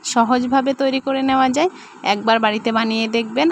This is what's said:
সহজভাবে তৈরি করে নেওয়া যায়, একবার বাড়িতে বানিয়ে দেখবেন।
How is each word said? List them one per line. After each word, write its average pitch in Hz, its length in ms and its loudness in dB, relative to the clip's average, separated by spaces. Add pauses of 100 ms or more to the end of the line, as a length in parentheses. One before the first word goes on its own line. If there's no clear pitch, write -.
সহজভাবে 247 720 0
তৈরি 269 260 0
করে 269 240 -4
নেওয়া 262 260 2
যায়, 294 200 0 (340)
একবার 208 360 2
বাড়িতে 214 320 0
বানিয়ে 226 360 0
দেখবেন। 233 440 -2